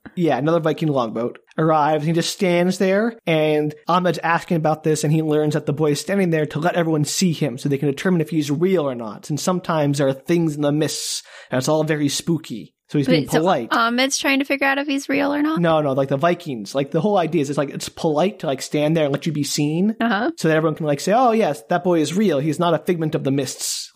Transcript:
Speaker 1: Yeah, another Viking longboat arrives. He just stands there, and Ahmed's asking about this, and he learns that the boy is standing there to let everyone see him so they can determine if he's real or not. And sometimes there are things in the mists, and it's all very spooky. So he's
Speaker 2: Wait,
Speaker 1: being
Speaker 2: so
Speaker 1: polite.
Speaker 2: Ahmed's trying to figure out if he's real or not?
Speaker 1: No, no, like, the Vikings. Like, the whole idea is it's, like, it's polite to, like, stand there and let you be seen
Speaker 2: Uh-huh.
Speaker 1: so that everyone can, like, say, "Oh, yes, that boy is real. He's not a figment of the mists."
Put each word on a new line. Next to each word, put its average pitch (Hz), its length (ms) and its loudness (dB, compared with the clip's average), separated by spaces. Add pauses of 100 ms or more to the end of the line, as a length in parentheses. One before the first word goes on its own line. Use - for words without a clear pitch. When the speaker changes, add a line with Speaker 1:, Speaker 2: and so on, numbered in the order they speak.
(140)
Speaker 1:
Yeah, 156 240 2
another 160 220 2
Viking 156 280 0
longboat 120 500 -2 (200)
arrives. 156 460 2
He 165 80 0
just 165 200 0
stands 180 460 2
there, 208 480 0
and 151 480 2 (140)
Ahmed's 175 300 2
asking 165 400 0
about 156 260 0
this, 156 200 0
and 151 80 2
he 160 100 2
learns 151 320 2
that 151 120 -4
the 151 60 0
boy 151 200 0
is 147 80 -2
standing 190 300 0
there 156 160 0
to 147 140 -6
let 175 160 0
everyone 160 280 2
see 175 280 0
him 131 260 -4
so - 100 -6
they 139 100 0
can 147 100 0
determine 170 320 0
if 151 100 -4
he's 147 200 -2
real 160 380 0
or 127 60 -4
not. 107 340 -12
And 147 120 -4
sometimes 160 580 0
there 143 100 2
are 135 40 2
things 165 420 0
in 147 80 -4
the 147 80 2
mists, - 520 -2 (280)
and 127 80 0
it's 127 100 0
all 156 140 2
very 151 260 0
spooky. - 640 -4 (140)
So 147 100 0
he's 139 100 2
Speaker 2:
Wait, 254 80 6
Speaker 1:
being - 120 0
Speaker 2:
so - 120 2
Speaker 1:
polite. - 320 2
Speaker 2:
Ahmed's 240 440 0
trying 277 220 0
to 277 60 0
figure 277 220 -2
out 277 120 0
if 285 80 -4
he's 277 220 -4
real 277 260 0
or 294 80 0
not? 302 180 0
Speaker 1:
No, 160 200 4
no, 143 120 0
like, 135 160 0
the 139 80 0
Vikings. 151 560 -2
Like, 139 200 -2
the - 80 0
whole 208 180 2
idea 165 240 0
is 135 80 -2
it's, 139 80 -2
like, 143 120 -2
it's - 180 -10
polite 170 500 0
to, 170 80 -10
like, 135 160 -2
stand 151 340 0
there 156 100 2
and 139 60 0
let 143 140 -4
you 160 60 0
be 147 100 -2
seen 165 580 0
Speaker 2:
Uh-huh. 233 380 0
Speaker 1:
so - 80 -2
that 156 100 4
everyone 160 200 0
can, 156 100 -6
like, 143 140 0
say, 185 120 -2
"Oh, 240 200 4
yes, 185 360 0
that 175 140 0
boy 180 180 2
is 147 140 -2
real. 185 240 2
He's 151 220 -2
not 170 140 2
a 147 40 0
figment 160 380 -2
of 147 80 -6
the 135 80 0
mists." - 640 -4